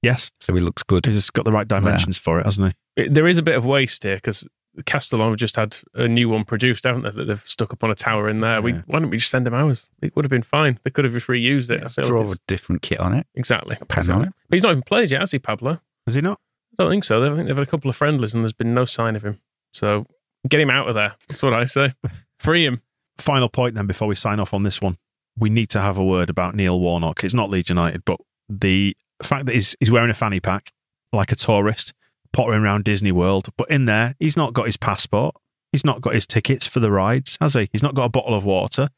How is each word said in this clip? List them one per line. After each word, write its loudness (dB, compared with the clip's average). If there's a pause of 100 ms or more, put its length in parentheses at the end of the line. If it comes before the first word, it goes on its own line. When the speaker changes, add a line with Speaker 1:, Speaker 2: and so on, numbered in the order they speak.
Speaker 1:
Yes. 0 (100)
Speaker 2:
So -2
he 4
looks -2
good. 0
Speaker 1:
He's 2
just -2
got 0
the 2
right 0
dimensions 0
Speaker 2:
Yeah. -10
Speaker 1:
for 2
it, -2
hasn't 2 (220)
he? 0
Speaker 3:
It, 0
there 6
is 4
a 0
bit 2
of -2
waste 0
here -4
'cause -8 (380)
Castellon 0
have -2
just -2
had -2 (200)
a 0
new 2
one 0
produced, -2
haven't -2
they, -6
that -8
they've -4
stuck -4
up -6
on 0
a -2
tower -2
in -2
there. 0
We, 0
Speaker 1:
Yeah. -6
Speaker 3:
why -2
don't -2
we -4
just 0
send 0
them -2
ours? 0 (120)
It -4
would 0
have -2
been 0
fine. 0
They -4
could 0
have 0
just -6
reused 0
it. -2
Speaker 2:
Yeah, -12
Speaker 3:
I -10
feel -2
Speaker 2:
draw 2
Speaker 3:
like -2
it's -2
Speaker 2:
a -12
different -4
kit -4
on 0
it. -2
Speaker 3:
Exactly. -4
Speaker 2:
Pen -16 (120)
Speaker 3:
Exactly. 0
Speaker 2:
on 0
it. -14 (140)
Speaker 3:
But 0
he's 4
not 4
even 2
played 0
yet, 0
has -2
he, -2
Pablo? -4 (240)
Speaker 1:
Has -2
he 2
not? -2 (400)
Speaker 3:
I 4
don't 2
think 2
so. 2
I 2
think -2
they've 0
had -2
a -12
couple -2
of -2
friendlies 0
and 0
there's -2
been -2
no 2
sign -2
of -8
him. -6 (340)
So 0 (420)
get 4
him 4
out 2
of -2
there. -2 (120)
That's -8
what 4
I 0
say. 0 (240)
<laughs> -20
Free 2
him. -2 (360)
Speaker 1:
Final 2
point 0
then -2
before -2
we 0
sign -2
off -4
on 0
this -2
one. -2 (400)
We 2
need 2
to 0
have 0
a 2
word 2
about -2
Neil 2
Warnock. -2
It's -2
not 2
Leeds 0
United, 0
but -2 (260)
the 0 (280)
fact -2
that -2
he's, 2
he's 4
wearing 4
a 0
fanny -2
pack -4 (400)
like 0
a 2
tourist, 0 (400)
pottering 2
around 2
Disney 0
World, 2
but -4
in 2
there, 2
he's 0
not -2
got -2
his -2
passport. -2 (360)
He's 0
not 0
got -2
his 0
tickets 0
for -2
the 4
rides, 0
has 2
he? 2
He's 0
not 0
got 0
a 0
bottle 0
of 0
water. 0